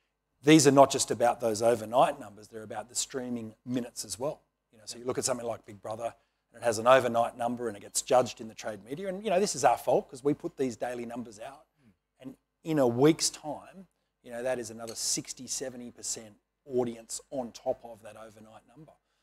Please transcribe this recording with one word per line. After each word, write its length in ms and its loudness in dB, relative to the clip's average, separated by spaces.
these 240 10
are 40 8
not 200 10
just 180 -2
about 300 2
those 220 0
overnight 580 2
numbers, 300 -20
they're 140 -14
about 260 -12
the 60 -14
streaming 600 -6
minutes 380 -6
as 160 -12
well. 220 -8
You 40 -20
know, 80 -20
so 140 -14
you 60 -14
look 120 -4
at 60 -2
something 240 -4
like 180 -8
Big 160 -20
Brother, 320 -8
and 80 -20
it 40 -4
has 140 2
an 80 -2
overnight 500 6
number 320 -4
and 80 -8
it 20 -20
gets 220 -8
judged 400 2
in 80 -14
the 40 -18
trade 300 -10
media. 240 -10
And, 160 -8
you 60 -4
know, 100 2
this 160 -2
is 80 -2
our 140 4
fault 320 0
'cause 120 -18
we 120 2
put 240 -10
these 180 -2
daily 300 -8
numbers 340 -12
out. 240 -16
And 160 -18
in 140 0
a 80 6
week's 420 4
time, 580 -14
you 100 -20
know, 120 -8
that 160 -2
is 100 -8
another 260 -14
sixty, 520 -6
seventy 440 -10
percent 440 -12
audience 560 -4
on 220 -8
top 320 -6
of 160 -20
that 160 -18
overnight 500 -20
number. 240 -20